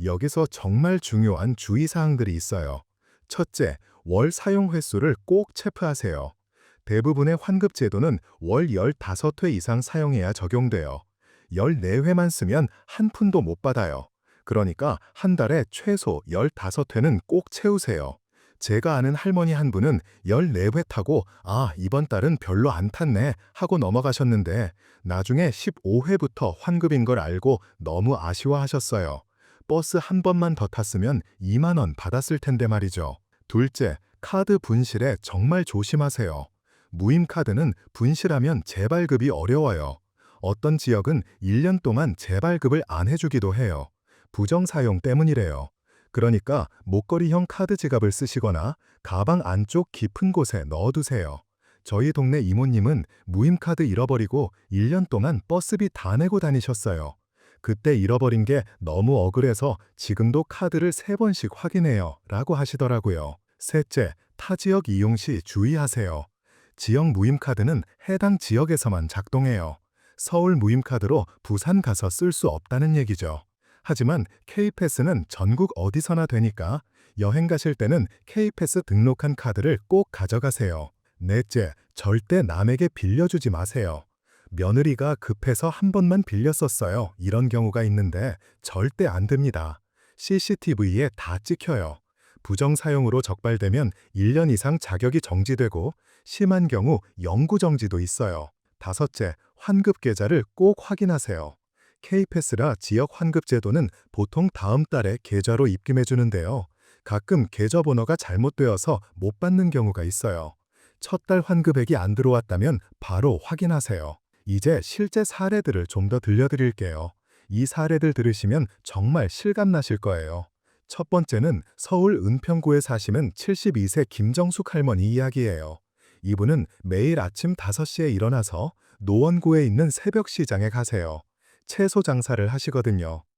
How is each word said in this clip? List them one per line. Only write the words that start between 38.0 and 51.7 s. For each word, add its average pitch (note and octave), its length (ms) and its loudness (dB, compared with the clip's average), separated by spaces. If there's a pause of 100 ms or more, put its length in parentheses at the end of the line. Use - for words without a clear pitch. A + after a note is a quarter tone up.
재발급이 C#3 640 0
어려워요. F2 680 0 (440)
어떤 D3+ 360 0
지역은 A#2+ 460 2 (160)
일 G2+ 240 2
년 F#3 160 2
동안 B2 380 0
재발급을 D3 720 0
안 E2+ 200 -2
해주기도 B2+ 480 0
해요. E2+ 320 -2 (460)
부정 E3 320 0
사용 A#2+ 360 0
때문이래요. B2+ 680 0 (440)
그러니까 A#2 540 2 (180)
목걸이형 E3+ 600 0
카드 F#3+ 300 -2
지갑을 A2+ 340 2
쓰시거나 A2+ 640 -2 (280)
가방 A2+ 400 0
안쪽 G#2 480 -2
깊은 F#3 420 -2
곳에 A2+ 320 -2
넣어두세요. F2+ 800 -4 (400)